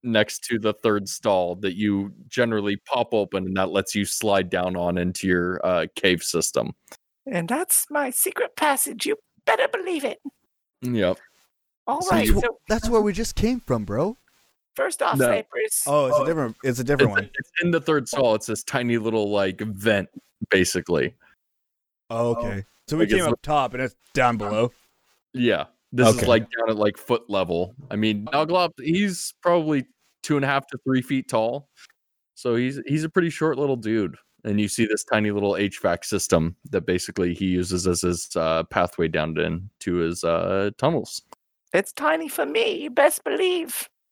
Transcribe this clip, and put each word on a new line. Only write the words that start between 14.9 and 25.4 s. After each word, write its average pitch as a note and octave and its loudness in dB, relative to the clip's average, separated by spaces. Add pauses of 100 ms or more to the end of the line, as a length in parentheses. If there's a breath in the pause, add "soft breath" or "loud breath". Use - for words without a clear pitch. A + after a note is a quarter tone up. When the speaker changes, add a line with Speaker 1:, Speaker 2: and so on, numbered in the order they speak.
Speaker 2:
off, - 0
Speaker 1:
No. B3+ 4
Speaker 2:
Cypress. A3 -2
Speaker 3:
Oh, C#3+ 2
it's D3+ 2
Speaker 1:
Oh, C#3 2
Speaker 3:
a C3+ 0
different, D3 -2
it's B2+ 0
a B2 -2
different C3+ 4
Speaker 1:
it's, F#2+ 0
Speaker 3:
one. - -14
Speaker 1:
it's - -12 (120)
in F3 2
the E3 2
third D3 0
stall. B2+ 2
It's G#2+ -2
this G#2+ -6
tiny A#2+ 0
little, G#2+ 0
like, G2 0
vent, G2+ 0 (420)
basically. F2 2 (960 soft breath)
Speaker 3:
Oh, A#2 0
okay. G2+ -6 (240)
So D3+ -2
we E3 2
Speaker 1:
Like, G3+ -2
Speaker 3:
came G3+ 4
Speaker 1:
it's E3+ 0
Speaker 3:
up C#3+ 0
Speaker 1:
li- - 0
Speaker 3:
top C#3 0
and B2+ -4
it's B2+ -6 (180)
down B2 2
below. G#2+ 0 (600)
Speaker 1:
Yeah. A2 2 (280)